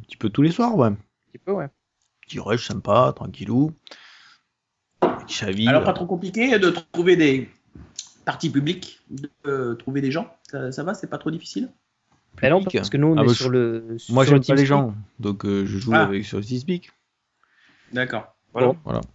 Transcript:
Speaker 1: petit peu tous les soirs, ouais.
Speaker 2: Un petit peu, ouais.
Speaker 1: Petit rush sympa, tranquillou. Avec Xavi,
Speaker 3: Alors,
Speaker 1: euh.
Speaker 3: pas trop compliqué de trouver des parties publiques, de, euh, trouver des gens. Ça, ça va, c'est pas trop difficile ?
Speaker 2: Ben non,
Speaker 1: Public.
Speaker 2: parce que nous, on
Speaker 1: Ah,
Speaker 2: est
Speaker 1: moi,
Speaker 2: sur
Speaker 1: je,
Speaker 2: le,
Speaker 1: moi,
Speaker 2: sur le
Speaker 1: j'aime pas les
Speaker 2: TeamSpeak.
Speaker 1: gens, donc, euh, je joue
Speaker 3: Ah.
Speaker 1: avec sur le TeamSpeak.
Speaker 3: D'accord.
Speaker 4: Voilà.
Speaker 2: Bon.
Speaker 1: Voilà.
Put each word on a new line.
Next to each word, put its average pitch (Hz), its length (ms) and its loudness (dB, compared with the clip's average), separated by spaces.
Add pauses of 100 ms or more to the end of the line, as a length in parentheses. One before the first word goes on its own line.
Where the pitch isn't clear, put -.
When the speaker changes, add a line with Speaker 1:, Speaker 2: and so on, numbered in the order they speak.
Speaker 1:
petit - 100 -20
peu 107 140 -4
tous 120 100 0
les 151 100 6
soirs, 233 280 0
ouais. 120 100 4
Speaker 2:
Un 104 80 -2 (340)
petit - 140 -20
peu, 185 80 -4
ouais. 165 160 -4 (580)
Speaker 1:
Petit - 120 -12
rush 113 280 -2
sympa, 107 480 2
tranquillou. 131 580 -2 (1300)
Avec - 240 -2
Xavi, 104 420 -2
Speaker 3:
Alors, 147 140 4
Speaker 1:
euh. - 20 -4
Speaker 3:
pas 196 80 2
trop 180 140 -8
compliqué 208 520 0
de 185 120 4
trouver 175 460 2
des 135 340 2 (760)
parties 147 240 -4
publiques, 147 520 -4 (100)
de, 139 180 -14 (180)
euh, 131 280 -4
trouver 135 260 -6
des 135 100 -2
gens. 175 240 -6 (160)
Ça, 131 220 -8
ça 143 120 -10
va, 185 100 -4
c'est - 140 -12
pas - 100 -8
trop - 120 -6
difficile ? 196 400 -8 (720)
Speaker 2:
Ben 135 100 4
non, 180 100 4
Speaker 1:
Public. 185 160 -4
Speaker 2:
parce 98 140 -4
que 139 60 -2
nous, 147 120 4
on 160 100 4
Speaker 1:
Ah, 147 40 4
Speaker 2:
est - 20 4
Speaker 1:
moi, 120 100 6
Speaker 2:
sur 123 120 -2
Speaker 1:
je, 127 40 0
Speaker 2:
le, 117 480 -2 (100)
Speaker 1:
moi, 127 160 4
Speaker 2:
sur 139 100 6
le 135 80 6
Speaker 1:
j'aime 131 140 0
pas 139 40 6
les 139 60 4
Speaker 2:
TeamSpeak. - 0 -
Speaker 1:
gens, 135 280 2 (240)
donc, 101 260 -4
euh, 101 220 0
je 98 120 -4
joue 110 160 -4
Speaker 3:
Ah. 156 80 4
Speaker 1:
avec 196 220 -2
sur 101 140 -8
le 101 60 -6
TeamSpeak. 131 480 -6 (1000)
Speaker 3:
D'accord. 123 420 -6 (180)
Speaker 4:
Voilà. 123 160 4
Speaker 2:
Bon. 135 160 2
Speaker 1:
Voilà. - 160 -4 (140)